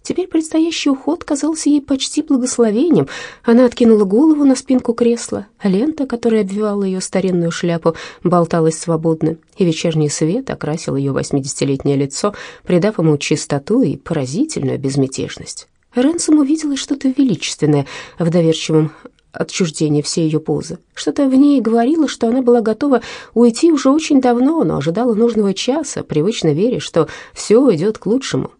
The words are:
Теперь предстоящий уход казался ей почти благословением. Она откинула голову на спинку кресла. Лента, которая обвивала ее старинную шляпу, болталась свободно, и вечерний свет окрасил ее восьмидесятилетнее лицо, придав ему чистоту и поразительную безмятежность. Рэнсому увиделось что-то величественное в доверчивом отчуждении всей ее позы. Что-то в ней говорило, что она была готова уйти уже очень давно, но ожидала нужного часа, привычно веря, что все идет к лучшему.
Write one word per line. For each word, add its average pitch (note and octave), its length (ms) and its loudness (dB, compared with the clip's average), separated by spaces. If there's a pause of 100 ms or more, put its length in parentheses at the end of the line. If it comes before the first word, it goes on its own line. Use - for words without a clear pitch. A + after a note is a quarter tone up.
Теперь - 260 -6
предстоящий D#4+ 600 -2
уход C#4+ 340 -4
казался D4+ 460 -2
ей D4 120 2
почти C4+ 400 -4
благословением. A#3+ 840 2 (360)
Она A#3 220 6
откинула A3+ 380 4
голову D4 400 4
на C4+ 120 4
спинку B3+ 380 -2
кресла. A#3 540 -2 (160)
Лента, C4 420 0
которая A#3 360 0
обвивала G3+ 420 -2
ее F#3 160 -2
старинную F3+ 520 -2
шляпу, E3+ 440 -2 (260)
болталась E3 560 2
свободно, D#3+ 600 -2 (200)
и G3 60 0
вечерний D#3+ 460 0
свет F3 400 -2
окрасил D3 480 -6
ее C#3 160 -2
восьмидесятилетнее C#3 800 -2
лицо, C#3 400 -2 (280)
придав F#3 360 0
ему D#3 180 2
чистоту D3+ 640 -2
и F3 140 0
поразительную C#3+ 840 -4
безмятежность. - 920 -6 (260)
Рэнсому D4+ 460 2
увиделось C#4+ 380 -2
что-то C#4 280 -4
величественное F3+ 800 0 (340)
в E3+ 100 0
доверчивом D#3+ 640 2 (400)
отчуждении D3+ 720 -2
всей D#3+ 260 -2
ее D#3 120 0
позы. D#3 380 -6 (160)
Что-то C#4+ 340 -2
в C4 80 2
ней C#4+ 260 6
говорило, A#3+ 460 2
что - 200 -2
она B3 140 2
была A#3+ 200 4
готова A3+ 400 0 (320)
уйти A#3+ 380 4
уже C4+ 180 2
очень D4 320 2
давно, B3+ 420 2
но D#3+ 140 0
ожидала F3+ 360 -2
нужного G#3+ 400 0
часа, B3+ 500 -4
привычно D#3 500 0
веря, G3+ 260 0
что D#3 280 -2 (260)
все A#3+ 400 4
идет D#3+ 240 -2
к - 80 -20
лучшему. G#3 540 -2